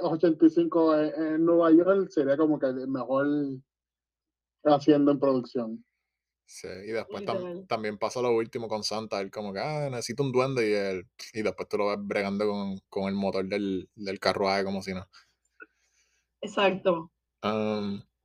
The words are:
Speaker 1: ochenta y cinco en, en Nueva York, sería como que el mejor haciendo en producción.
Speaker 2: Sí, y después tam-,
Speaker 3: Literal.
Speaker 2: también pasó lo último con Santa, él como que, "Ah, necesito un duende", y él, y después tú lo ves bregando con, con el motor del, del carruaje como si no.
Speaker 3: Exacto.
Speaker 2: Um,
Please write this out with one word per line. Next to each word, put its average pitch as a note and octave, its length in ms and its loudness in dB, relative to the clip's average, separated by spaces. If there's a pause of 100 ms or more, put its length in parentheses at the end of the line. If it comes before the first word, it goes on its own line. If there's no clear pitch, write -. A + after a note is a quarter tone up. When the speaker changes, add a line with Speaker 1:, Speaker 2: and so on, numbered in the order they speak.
Speaker 1:
ochenta E3 440 2
y D#3 40 6
cinco E3 460 2
en, D3+ 200 2
en D#3 300 0
Nueva E3+ 260 6
York, F3+ 380 6
sería C#3 280 2
como D#3 220 2
que C#3 80 0
el C3 200 -4
mejor C3+ 380 -2 (1400)
haciendo C#3+ 460 6
en C#3 80 2
producción. B2 640 -2 (640)
Speaker 2:
Sí, - 220 -16
y F#2+ 240 -12
después G#2 320 -6
tam-, A#2 140 -2
Speaker 3:
Literal. F3+ 300 -8
Speaker 2:
también G#2+ 300 -4
pasó A2+ 240 -4
lo B2 120 2
último A#2 340 -2
con G#2+ 160 -4
Santa, G#2+ 380 -4
él G2 100 -8
como G#2 220 -8
que, F#2+ 60 -6
"Ah, D3 300 -4
necesito A#2+ 320 -6
un C3+ 120 -2
duende", B2+ 360 2
y G#2 40 2
él, G2 340 -2 (260)
y A2 100 -6
después F#2+ 260 -4
tú G#2 80 -2
lo G2+ 100 2
ves G#2 140 0
bregando G2+ 460 -2
con, G2+ 300 -4 (120)
con G2 160 -4
el G2 100 -2
motor F#2+ 320 -2
del, G2 480 -2
del G2 240 -8
carruaje G2 460 0
como G2 180 -6
si F#2+ 100 -8
no. F#2 140 -10 (1300)
Speaker 3:
Exacto. F#3+ 680 0 (300)
Speaker 2:
Um, G#2+ 600 -2 (240)